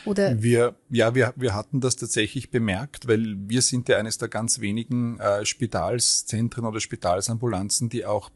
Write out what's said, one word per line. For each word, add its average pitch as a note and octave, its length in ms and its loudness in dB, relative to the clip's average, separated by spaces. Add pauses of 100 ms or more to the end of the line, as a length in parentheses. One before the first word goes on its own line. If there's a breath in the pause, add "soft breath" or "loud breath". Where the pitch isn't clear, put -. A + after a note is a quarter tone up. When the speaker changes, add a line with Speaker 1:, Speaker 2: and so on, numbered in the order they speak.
Speaker 1:
Oder? G3 360 2
Speaker 2:
Wir, A#2+ 340 4 (140)
ja, A2+ 260 4
wir, B2+ 200 4
wir B2 180 0
hatten A2 280 -2
das B2 140 2
tatsächlich A#2 540 -2
bemerkt, A2+ 580 -2
weil A2 300 2
wir G#2+ 240 0
sind B2 280 0
ja A2 80 6
eines G#2+ 200 -4
der A2+ 120 -6
ganz A2+ 300 -4
wenigen, A#2 600 -2
äh, G#2 260 2
Spitalszentren A2+ 1200 -2
oder A2 140 -4
Spitalsambulanzen, G#2+ 1080 -2
die A2+ 160 -6
auch, G#2 300 -4